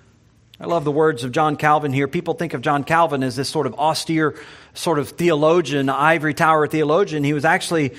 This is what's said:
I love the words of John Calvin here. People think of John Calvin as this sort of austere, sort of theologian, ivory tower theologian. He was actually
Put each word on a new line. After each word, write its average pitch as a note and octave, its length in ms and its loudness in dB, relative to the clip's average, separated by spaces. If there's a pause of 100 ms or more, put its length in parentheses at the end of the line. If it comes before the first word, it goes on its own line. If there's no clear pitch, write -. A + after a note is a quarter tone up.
(600)
I - 60 -14
love E3+ 180 0
the D3 80 0
words D3+ 320 2
of B2+ 80 -6
John D3+ 240 0
Calvin D3+ 380 0
here. C#3 140 0
People E3+ 280 -4
think E3+ 180 -6
of C3+ 80 -6
John C#3+ 220 0
Calvin D#3 400 0
as B2 120 -4
this C3 140 -4
sort D3+ 160 -2
of A2+ 100 -6
austere, D#3 600 -2 (380)
sort D#3+ 260 -2
of C#3 100 -4
theologian, D#3 800 2
ivory D3+ 460 2
tower D#3+ 320 4
theologian. D#3 560 0
He D3 100 0
was D3 120 -2
actually D3+ 540 0